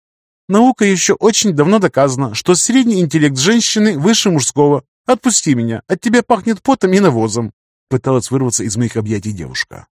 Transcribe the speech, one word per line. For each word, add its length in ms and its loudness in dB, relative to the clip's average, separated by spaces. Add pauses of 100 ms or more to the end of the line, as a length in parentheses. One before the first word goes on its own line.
(480)
«Наука 360 2
еще 300 2
очень 380 0
давно 260 2
доказана, 560 0
что 200 0
средний 460 0
интеллект 380 0
женщины 600 0
выше 320 0
мужского. 540 0 (220)
Отпусти 480 0
меня, 320 -4
от 140 -4
тебя 220 0
пахнет 400 -2
потом 300 0
и 80 4
навозом», 520 0 (360)
пыталась 420 -2
вырваться 340 -2
из 120 -6
моих 200 -2
объятий 360 -4
девушка. 540 -10 (120)